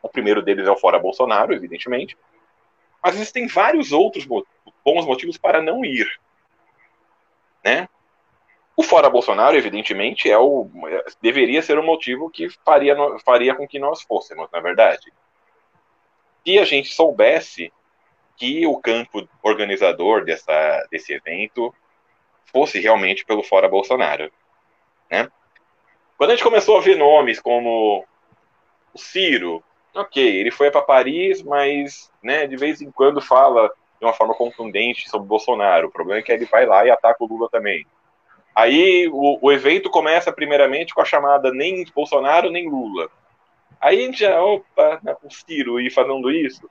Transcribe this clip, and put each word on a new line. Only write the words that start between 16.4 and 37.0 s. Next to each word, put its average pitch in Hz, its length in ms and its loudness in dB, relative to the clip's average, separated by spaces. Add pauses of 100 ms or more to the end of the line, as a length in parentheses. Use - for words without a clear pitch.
Se 190 140 2
a 190 80 4
gente 143 260 -4
soubesse 135 800 0 (640)
que 151 300 -4
o 143 100 -2
campo 113 500 -6 (160)
organizador 98 840 0
dessa, 76 640 -2
desse 76 240 -12
evento 104 600 -10 (800)
fosse - 260 0
realmente 98 460 0
pelo 104 180 -4
fora 95 240 2
Bolsonaro, 92 640 -2 (800)
né? 101 200 -4 (880)
Quando 208 140 2
a - 20 4
gente 233 100 -4
começou 214 320 4
a 180 60 4
ver 190 160 4
nomes 143 420 4
como 113 680 -2 (840)
o - 60 -20
Ciro, 110 640 -4 (300)
ok, 160 280 -4
ele 107 280 0
foi 143 200 2
pra 143 120 2
Paris, 160 600 0
mas, 143 720 -4 (100)
né, 143 240 -2
de 135 120 -12
vez 151 240 -6
em - 80 -16
quando 139 320 2
fala 127 500 4 (260)
de 113 60 -12
uma 113 80 2
forma 110 220 0
contundente 117 760 -6
sobre 101 180 -8
Bolsonaro. 101 600 0
O - 40 -12
problema 95 280 -6
é - 20 -20
que - 80 -12
ele 117 140 0
vai 120 220 2
lá 101 180 4
e 123 60 4
ataca 117 340 2